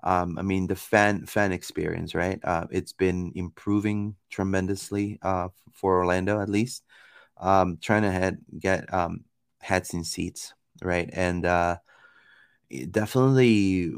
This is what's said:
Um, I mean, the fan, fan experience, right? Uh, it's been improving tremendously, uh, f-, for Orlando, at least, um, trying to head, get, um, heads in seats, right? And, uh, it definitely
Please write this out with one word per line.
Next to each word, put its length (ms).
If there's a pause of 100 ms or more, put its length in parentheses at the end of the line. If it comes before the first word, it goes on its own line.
Um, 380
I 20
mean, 240
the 100
fan, 520
fan 240
experience, 640
right? 280
Uh, 280
it's 220
been 420
improving 800 (160)
tremendously, 880
uh, 240
f-, 60 (200)
for 280
Orlando, 420
at 80
least, 360 (540)
um, 420
trying 220
to 80
head, 260 (220)
get, 340
um, 300 (360)
heads 340
in 100
seats, 500 (280)
right? 320
And, 320
uh, 320 (920)
it 220
definitely 1080